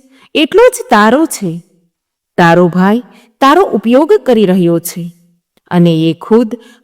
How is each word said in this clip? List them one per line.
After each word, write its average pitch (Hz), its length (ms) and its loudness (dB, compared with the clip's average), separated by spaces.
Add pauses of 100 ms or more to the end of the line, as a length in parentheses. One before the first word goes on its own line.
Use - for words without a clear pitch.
(360)
એટલો 320 340 0
જ - 40 0 (160)
તારો 226 360 2
છે. 170 360 -8 (760)
તારો 175 300 2
ભાઈ 190 360 -2 (380)
તારો 294 220 2
ઉપયોગ 254 500 0
કરી 226 320 0
રહ્યો 175 340 0
છે 170 320 -12 (560)
અને 170 420 0
એ 160 40 -2
ખુદ 220 420 -2 (280)